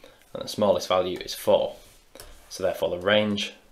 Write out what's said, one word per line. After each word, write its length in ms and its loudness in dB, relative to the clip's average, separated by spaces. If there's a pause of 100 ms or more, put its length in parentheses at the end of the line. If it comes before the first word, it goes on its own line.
(340)
and 100 -10
the 60 -12
smallest 380 0
value 320 0
is 140 -12
four. 420 2 (720)
So 140 -6
therefore 260 -2
the 160 -6
range 480 2 (180)